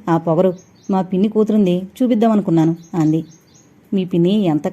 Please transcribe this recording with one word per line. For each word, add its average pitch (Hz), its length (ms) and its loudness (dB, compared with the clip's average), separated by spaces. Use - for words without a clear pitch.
ఆ 165 80 2
పొగరు, 175 360 0
మా 190 100 0
పిన్ని 185 260 -2
కూతురుంది, 214 480 0
చూపిద్దామనుకున్నాను," 208 840 0
అంది. 156 280 0
"మీ 190 120 0
పిన్ని 180 280 0
ఎంత 151 280 -2